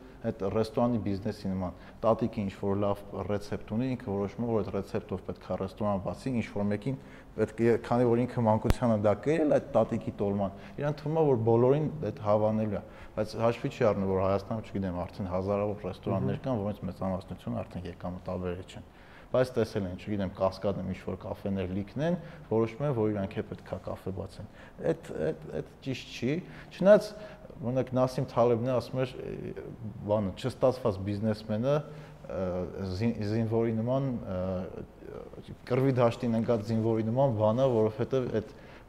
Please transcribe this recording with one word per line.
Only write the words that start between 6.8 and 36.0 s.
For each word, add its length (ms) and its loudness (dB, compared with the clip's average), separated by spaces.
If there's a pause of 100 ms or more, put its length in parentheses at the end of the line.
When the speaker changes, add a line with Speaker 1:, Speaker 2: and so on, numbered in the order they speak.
Speaker 1:
պետք 280 0
է, 220 6
քանի 260 4
որ 140 4
ինքը 200 0
մանկությանը 540 4
դա 200 4
կերել, 380 2
այդ 160 0
տատիկի 440 2
տոլման, 420 0 (160)
իրան 240 -2
թվում 200 -2
է, 100 6
որ 160 4
բոլորին 460 6 (100)
այդ 240 -4
հավանելու 540 4
է, 60 -4 (280)
բայց 240 -4
հաշվի 360 0
չի 160 2
առնում, 240 4
որ 120 4
Հայաստանում, 440 0
չգիտեմ, 340 -4
արդեն 300 -6
հազարավոր 560 -2
ռեստորաններ 500 -2
Speaker 2:
Մհմ։ 80 -8
Speaker 1:
կան, 160 -2
որոնց 220 -4
մեծամասնությունը 800 -6
արդեն 260 -8
եկամտաբեր 760 -6
չեն, 260 -16 (360)
բայց 260 2
տեսել 360 0
են, 100 -6
չգիտեմ, 360 -2
Կասկադում 580 0
ինչ-որ 280 -6
կաֆեներ 540 -4
լիքն 300 -4
են, 140 2 (280)
որոշում 400 0
են, 100 0
որ 140 2
իրանք 240 -2
է 100 -4
պետք 240 -10
է 140 -8
կաֆե 320 -8
բացեն։ 380 -10 (300)
Այդ, 360 -2
այդ, 320 -4
այդ 300 -8
ճիշտ 340 -8
չի, 240 -2 (300)
չնայած, 420 8 (460)
օրինակ, 380 -2
Նասիմ 360 2
Թալեբն 400 4
է 40 0
ասում 280 -2
էր, 140 -2 (840)
«Բանը, 320 2
չստացված 680 2
բիզնեսմենը, 720 0 (500)
ը, 160 -6 (440)
զին-, 380 0
զինվորի 520 2
նման, 340 0 (140)
ը, 160 -4 (1200)
կռվի 320 2
դաշտին 420 2